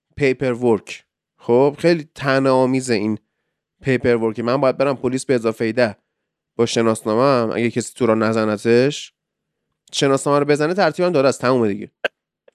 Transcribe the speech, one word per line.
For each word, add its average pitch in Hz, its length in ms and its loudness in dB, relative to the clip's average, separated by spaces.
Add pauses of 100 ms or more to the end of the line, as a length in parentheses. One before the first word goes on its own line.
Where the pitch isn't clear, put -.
(160)
پیپر 131 360 0
ورک. 117 520 -2 (320)
خب 139 420 2
خیلی 165 360 0
طعنه 135 360 0
آمیزه 131 440 0
این 107 240 -2 (640)
پیپر 123 340 0
ورک. 113 240 -4
من 120 160 -2
باید 131 200 0
برم 135 200 0
پلیس 131 300 -4
به 135 80 0
اضافه 113 380 -2
ده 117 240 -2 (600)
با 117 100 2
شناسنامه‌ام، 113 840 0
اگه 117 200 -2
کسی - 240 -6
تو 123 120 0
را 110 80 4
نزنتش. 113 1000 0 (800)
شناسنامه 143 460 0
رو 143 60 0
بزنه 147 300 0
ترتیبم 180 380 0
داره 139 160 2
است، 120 120 -2
تمومه 123 280 2
دیگه. 101 220 -8 (640)